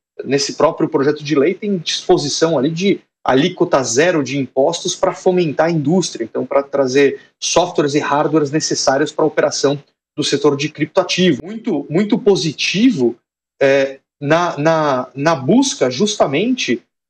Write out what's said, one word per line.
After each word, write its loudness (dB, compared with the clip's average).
nesse -2
próprio 0
projeto -2
de -4
lei, 2
tem -4
disposição -2
ali 0
de 0
alíquota 0
zero 0
de -4
impostos -2
pra -2
fomentar 0
a 0
indústria, 0
então, -6
pra 0
trazer 0
softwares 0
e 2
hardwares 0
necessários 0
pra -2
operação 0
do -4
setor 0
de -4
criptoativo. 0
Muito, -4
muito 2
positivo, 0
eh, 2
na, 0
na, 0
na 0
busca 2
justamente -2